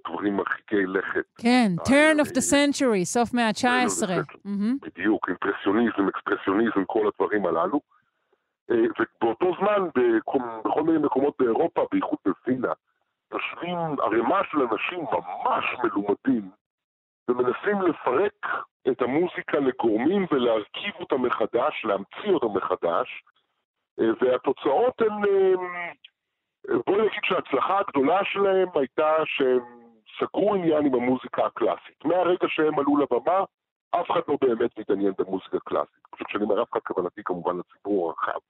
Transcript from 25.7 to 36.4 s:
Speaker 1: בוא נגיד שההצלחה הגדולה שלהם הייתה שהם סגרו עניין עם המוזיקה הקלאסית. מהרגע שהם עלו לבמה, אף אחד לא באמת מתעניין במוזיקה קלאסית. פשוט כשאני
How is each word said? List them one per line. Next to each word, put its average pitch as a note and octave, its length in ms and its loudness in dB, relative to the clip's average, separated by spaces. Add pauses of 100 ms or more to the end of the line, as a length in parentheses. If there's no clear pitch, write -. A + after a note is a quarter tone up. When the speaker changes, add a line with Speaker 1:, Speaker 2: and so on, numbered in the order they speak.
Speaker 1:
בוא G3 100 2
נגיד G#3+ 260 0
שההצלחה F3 560 0
הגדולה E3 440 2
שלהם F#3+ 520 2
הייתה D#3 360 0 (140)
שהם B2+ 360 2 (580)
סגרו G3+ 360 0
עניין D#3+ 300 2
עם C3 100 2
המוזיקה B2 500 -2
הקלאסית. - 600 -4
מהרגע F3 420 2
שהם D3+ 320 0
עלו C#3+ 180 2
לבמה, D3 460 2 (480)
אף E3+ 200 0
אחד - 160 0
לא D3 140 0
באמת A#2+ 380 2
מתעניין G2+ 380 0
במוזיקה F#2+ 480 -4
קלאסית. - 460 -4
פשוט - 160 -12
כשאני G#2 160 -4